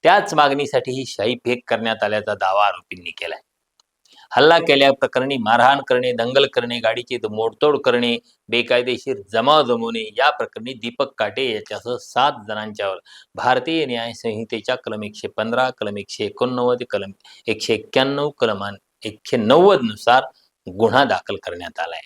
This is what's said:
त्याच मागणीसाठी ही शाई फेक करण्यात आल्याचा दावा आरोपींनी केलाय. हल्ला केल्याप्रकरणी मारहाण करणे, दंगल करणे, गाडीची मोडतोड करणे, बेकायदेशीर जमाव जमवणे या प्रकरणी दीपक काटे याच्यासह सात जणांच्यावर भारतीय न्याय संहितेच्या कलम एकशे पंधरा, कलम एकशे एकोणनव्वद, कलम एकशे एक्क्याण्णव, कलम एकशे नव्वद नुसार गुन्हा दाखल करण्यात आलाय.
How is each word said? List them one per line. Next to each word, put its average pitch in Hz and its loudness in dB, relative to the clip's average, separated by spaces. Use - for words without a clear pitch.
त्याच 190 4
मागणीसाठी 139 2
ही 131 -6
शाई 113 -4
फेक 123 -4
करण्यात 113 -2
आल्याचा 107 -2
दावा 98 2
आरोपींनी 87 -8
केलाय. 85 -10
हल्ला 160 6
केल्याप्रकरणी 139 2
मारहाण 120 4
करणे, 123 0
दंगल 127 2
करणे, 120 -4
गाडीची 117 -2
मोडतोड 113 0
करणे, 120 0
बेकायदेशीर 123 0
जमाव 139 4
जमवणे 113 -2
या 139 4
प्रकरणी 117 -8
दीपक 120 -6
काटे 113 -2
याच्यासह 107 -8
सात 135 0
जणांच्यावर 107 -6
भारतीय 131 -2
न्याय 117 -6
संहितेच्या 113 -6
कलम 110 -10
एकशे 107 -12
पंधरा, 120 -2
कलम 104 -8
एकशे - -8
एकोणनव्वद, 123 -2
कलम 98 -6
एकशे 110 -2
एक्क्याण्णव, 139 -2
कलम 104 -2
एकशे 107 -6
नव्वद 156 6
नुसार 120 2
गुन्हा 113 4
दाखल 101 -4
करण्यात 87 -12
आलाय. 82 -8